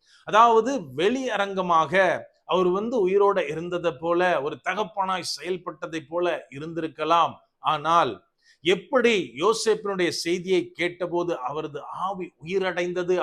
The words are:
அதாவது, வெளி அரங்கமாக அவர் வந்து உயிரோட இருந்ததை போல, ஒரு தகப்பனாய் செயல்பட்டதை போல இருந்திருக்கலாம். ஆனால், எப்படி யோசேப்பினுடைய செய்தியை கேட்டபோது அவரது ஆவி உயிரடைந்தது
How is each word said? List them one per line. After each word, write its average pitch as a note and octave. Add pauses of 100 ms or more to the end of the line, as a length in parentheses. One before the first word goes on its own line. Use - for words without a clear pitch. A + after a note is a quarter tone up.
(240)
அதாவது, G#3+
வெளி A#3+
அரங்கமாக F3+ (240)
அவர் F3+
வந்து G#3
உயிரோட G3
இருந்ததை E3
போல, E3+
ஒரு C#3+
தகப்பனாய் F#3+ (180)
செயல்பட்டதை F3
போல E3+
இருந்திருக்கலாம். D#3 (260)
ஆனால், D3+ (380)
எப்படி G3
யோசேப்பினுடைய G3
செய்தியை F3
கேட்டபோது E3+
அவரது C#3+
ஆவி F#3 (100)
உயிரடைந்தது F3+